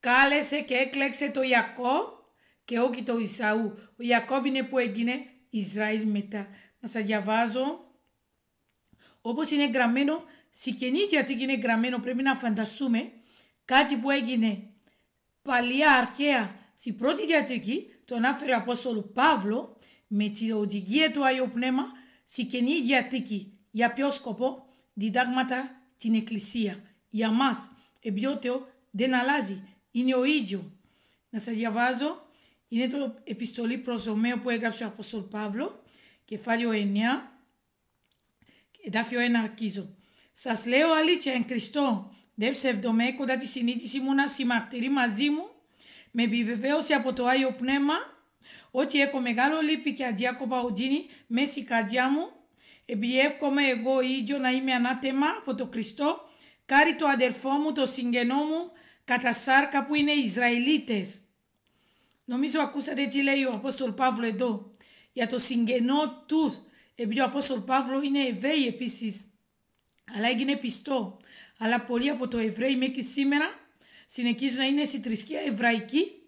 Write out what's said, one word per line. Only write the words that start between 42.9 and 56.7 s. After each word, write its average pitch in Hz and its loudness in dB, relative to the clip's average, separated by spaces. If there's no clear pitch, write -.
κοντά 262 -2
τη 262 -4
συνείδηση 247 0
μου 269 -2
να 277 2
συμμαρτυρεί 247 2
μαζί 262 2
μου, 339 -4
με 233 0
επιβεβαίωση 240 2
από 254 0
το 254 -2
Άγιο 262 2
Πνεύμα, 277 0
ότι 277 0
έχω 277 0
μεγάλο 254 0
λύπη 302 -2
και 262 -4
αδιάκοπα 247 -2
οδύνη 254 -2
μέσα 254 2
στην 254 0
καρδιά 233 0
μου, 320 -2
επειδή 240 0
εύχομαι 277 2
εγώ 254 0
ίδιο 262 -2
να 254 0
είμαι 262 0
ανάθεμα 262 0
από 269 -6
το 240 -6
Χριστό, 285 -2
κάρι 302 4